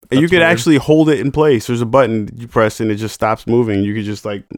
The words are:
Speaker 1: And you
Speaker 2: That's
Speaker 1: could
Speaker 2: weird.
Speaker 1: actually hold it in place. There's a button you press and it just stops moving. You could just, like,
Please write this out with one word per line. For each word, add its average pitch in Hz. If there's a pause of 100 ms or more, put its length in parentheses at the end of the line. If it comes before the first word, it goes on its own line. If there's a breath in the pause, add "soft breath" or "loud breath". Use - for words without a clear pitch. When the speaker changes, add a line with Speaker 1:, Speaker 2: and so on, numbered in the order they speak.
Speaker 1:
And 131
you -
Speaker 2:
That's 170
Speaker 1:
could 180
Speaker 2:
weird. 170
Speaker 1:
actually 165
hold 156
it 147
in 131
place. 147
There's 120
a 117
button 113
you 117
press 110
and 110
it 107
just 107
stops 110
moving. 113
You 101
could 107
just, 104
like, 104 (120)